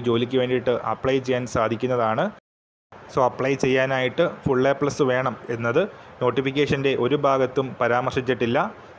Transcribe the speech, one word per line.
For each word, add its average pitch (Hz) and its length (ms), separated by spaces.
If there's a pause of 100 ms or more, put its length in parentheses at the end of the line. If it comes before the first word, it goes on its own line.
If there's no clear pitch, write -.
ജോലിക്ക് 120 340
വേണ്ടിയിട്ട് 123 320 (180)
അപ്ലൈ 131 240 (100)
ചെയ്യാൻ 123 200 (100)
സാധിക്കുന്നതാണ്. 117 680 (880)
So, - 60 (120)
അപ്ലൈ 131 220 (120)
ചെയ്യാനായിട്ട് 131 640 (180)
ഫുൾ 131 240
എ 139 120
പ്ലസ് 143 320
വേണം 127 240 (200)
എന്നത് 117 260 (400)
നോട്ടിഫിക്കേഷൻ്റെ 135 720 (120)
ഒരു 139 200
ഭാഗത്തും 135 420 (120)
പരാമർശിച്ചിട്ടില്ല. 123 800 (400)